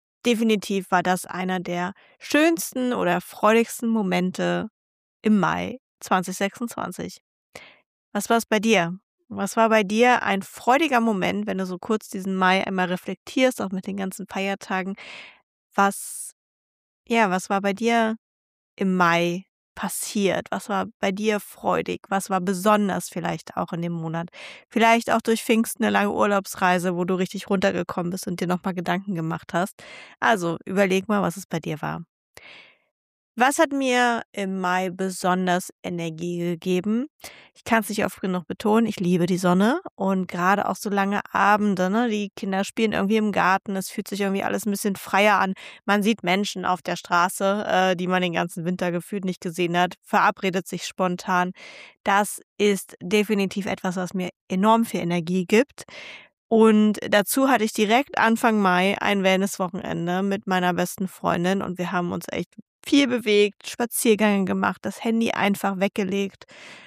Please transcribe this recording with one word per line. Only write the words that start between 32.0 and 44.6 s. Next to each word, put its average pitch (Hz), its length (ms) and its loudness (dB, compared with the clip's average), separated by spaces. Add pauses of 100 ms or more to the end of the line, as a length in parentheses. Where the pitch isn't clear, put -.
Was 262 220 4
hat 285 140 4
mir 247 480 2 (100)
im 190 300 -4
Mai 180 300 0
besonders 185 840 0 (100)
Energie 170 560 -6
gegeben? 180 680 -2 (460)
Ich - 120 -20
kann's 226 240 0
nicht 208 160 -2
oft - 160 -6
genug 180 260 -4
betonen, 214 400 2
ich 208 140 -4
liebe 175 240 2
die 180 120 0
Sonne 190 440 2 (140)
und 190 340 -2
gerade 190 400 0
auch 190 80 -4
so - 120 -8
lange 202 300 0 (140)
Abende, 196 560 2
ne? 233 180 0
Die 208 300 -2
Kinder 196 260 -2
spielen 220 300 -2
irgendwie 196 240 2
im 214 160 2
Garten, 185 420 0
es 190 140 -6
fühlt - 180 -8
sich 202 140 -4
irgendwie 196 240 -2
alles 202 200 -4